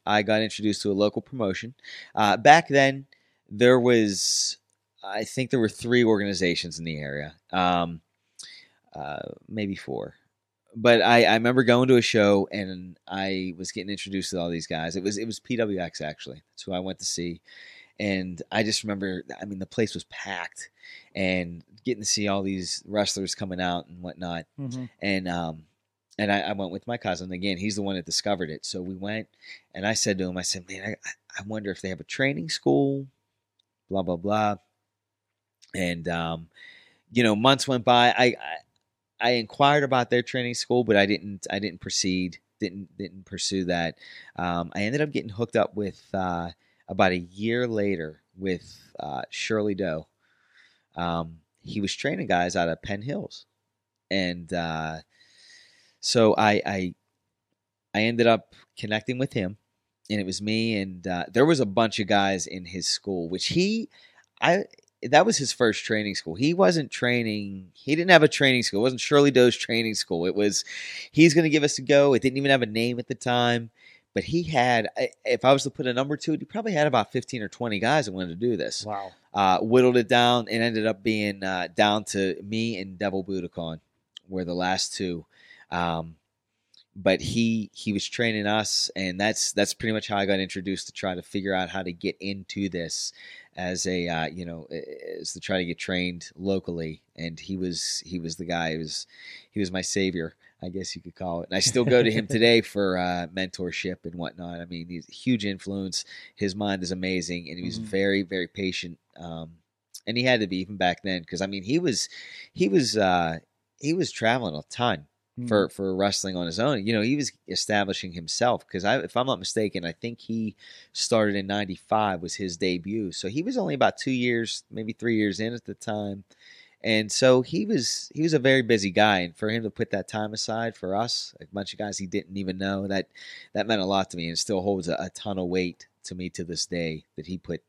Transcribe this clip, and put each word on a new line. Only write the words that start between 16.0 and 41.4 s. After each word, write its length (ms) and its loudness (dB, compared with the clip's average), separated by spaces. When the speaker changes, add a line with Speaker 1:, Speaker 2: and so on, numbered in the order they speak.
Speaker 1:
That's 100 -18
who 80 -8
I 80 -2
went 200 -8
to 60 -12
see. 360 -6
And 420 -4
I 100 2
just 200 -2
remember, 400 -4
I 20 -10
mean, 160 -10
the 60 -6
place 280 -2
was 120 -8
packed, 640 -12
and 480 -2
getting 200 -4
to 40 -4
see 220 0
all 120 0
these 460 -4
wrestlers 480 -2
coming 240 -8
out 280 -2
and 140 -18
whatnot. 440 -10
Speaker 2:
Mm-hmm. 280 -8
Speaker 1:
And, 260 0
um, 360 -4
and 120 2
I, 100 4
I 120 -4
went 180 -6
with 160 -10
my 100 -4
cousin. 340 -6
Again, 260 -4
he's 180 -4
the 60 -4
one 140 -4
that 100 -6
discovered 440 -2
it. 160 -12
So 160 -8
we 140 -8
went, 320 -8
and 140 -6
I 60 0
said 240 0
to 100 -2
him, 100 -6
I 40 -6
said, 260 -6
"Man, 280 -10
I, 40 -10
I 60 -12
wonder 240 -6
if 120 -6
they 80 -6
have 100 -8
a 60 -16
training 440 -2
school, 580 0
blah, 120 -2
blah, 140 -2
blah." 400 0
And, 320 -4
um, 420 -4
you 120 4
know, 120 6
months 320 4
went 180 -2
by. 240 6
I, 160 4
I, 100 2
I 120 2
inquired 520 2
about 260 0
their 140 2
training 320 -4
school, 280 0
but 140 4
I 80 6
didn't, 460 -4